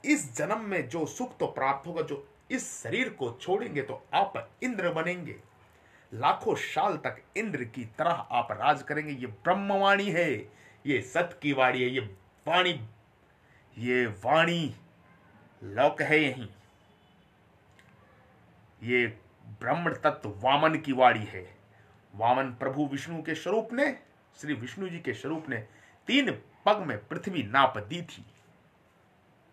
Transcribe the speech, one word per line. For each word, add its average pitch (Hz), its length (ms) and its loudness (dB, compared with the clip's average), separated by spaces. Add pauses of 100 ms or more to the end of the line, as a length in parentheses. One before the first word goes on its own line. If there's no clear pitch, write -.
इस 190 320 0
जन्म 190 220 0
में 185 300 -2
जो 156 160 -2
सुख 247 320 -8
तो - 100 0
प्राप्त 135 400 -2
होगा, 165 140 -4
जो 143 320 -8 (180)
इस - 320 -6
शरीर 220 260 -2
को 120 220 -6 (100)
छोड़ेंगे 180 400 -2
तो - 320 -8
आप - 360 0 (140)
इंद्र 190 300 -2
बनेंगे। 170 420 -4 (760)
लाखों 147 420 2
साल 170 420 0
तक - 240 -6 (160)
इंद्र 180 260 -4
की 117 220 -10
तरह 156 260 -2
आप 120 400 -2
राज 135 320 2
करेंगे। 151 300 -4
ये 123 140 -8
ब्रह्मवाणी 196 840 2
है, 165 200 2 (540)
ये 131 160 2
सत 170 420 -2
की 143 100 0
वाणी 127 280 4
है, 123 80 2
ये 127 120 -2 (460)
वाणी, 170 400 2 (920)
ये 123 280 2
वाणी 147 720 2 (880)
लोक 123 380 2
है 156 180 4
यहीं। 131 280 -2 (2250)
ये 120 240 4 (520)
ब्रह्म 156 340 0
तत्व 143 440 0
वामन 147 380 4
की 139 160 -4
वाणी 120 340 6
है। 92 320 -12 (560)
वामन 123 400 2
प्रभु 135 340 -2
विष्णु 151 360 -8
के 156 120 -4
स्वरूप 220 380 -2
ने, 269 260 0 (380)
श्री 147 160 -4
विष्णु 123 360 -6
जी 170 100 -8
के 131 140 -4
स्वरूप 147 360 -8
ने 120 80 -2 (500)
तीन 247 240 2 (340)
पग 208 120 6
में 135 300 -6
पृथ्वी 170 360 -4
नाप 120 340 4
दी 107 240 -8
थी - 240 -16 (1300)